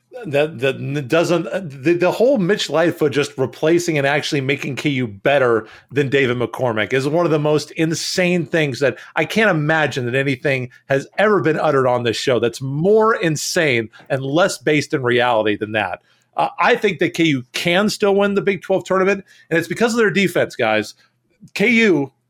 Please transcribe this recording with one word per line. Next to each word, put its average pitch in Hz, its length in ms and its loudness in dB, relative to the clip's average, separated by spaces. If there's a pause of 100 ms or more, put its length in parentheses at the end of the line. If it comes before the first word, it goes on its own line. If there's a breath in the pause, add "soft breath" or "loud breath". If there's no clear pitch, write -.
(260)
That, 143 340 -2
that 131 480 -4
doesn't, 165 360 0 (380)
the, 170 120 2
the 175 180 2
whole 254 260 2
Mitch 185 320 -2
Lightfoot 156 420 2
just 139 240 -2
replacing 160 600 0
and 139 80 0
actually 143 340 -2
making 135 360 -4
K 151 140 -2
U 127 180 -2
better 117 580 2 (240 loud breath)
than 139 180 0
David 123 300 2
McCormick 113 560 -2
is 131 120 0
one 170 200 0
of 151 60 0
the 151 80 2
most 151 320 0
insane 175 720 -2
things 147 320 0
that 131 180 0 (200 loud breath)
I 160 80 0
can't 208 260 2
imagine 151 560 0
that 120 80 -2
anything 135 560 -2 (180 soft breath)
has 139 200 0 (100)
ever 196 240 2
been 156 160 0
uttered 139 300 2
on 123 160 0
this 113 120 0
show 123 220 0
that's 117 240 -2
more 202 540 2
insane 151 720 0 (180 loud breath)
and 135 140 -2
less 143 340 0
based 151 380 0
in 139 80 -2
reality 120 540 2
than 107 160 -8
that. 98 280 -4 (360)
Uh, 160 120 0 (120)
I 226 160 2
think 208 240 -2
that 170 120 0
K 170 120 0
U 139 180 0 (100)
can 185 380 0
still 196 240 0
win 202 200 0
the 196 60 0
Big 196 220 -2
twelve 190 220 -2
tournament, 190 400 0 (260 soft breath)
and 165 80 0
it's 160 100 -2
because 220 240 -2
of 240 60 0
their 208 140 2
defense, 170 420 0
guys. 107 400 -2 (580 soft breath)
K 208 160 0
U 202 420 2 (200)